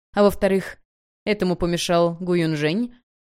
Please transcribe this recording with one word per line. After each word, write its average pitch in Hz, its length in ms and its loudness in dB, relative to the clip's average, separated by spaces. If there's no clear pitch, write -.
а 208 100 4
во-вторых, 190 540 0
этому 190 300 -2
помешал 170 640 0
Гу 180 140 -2
Юнжэнь, 165 640 -2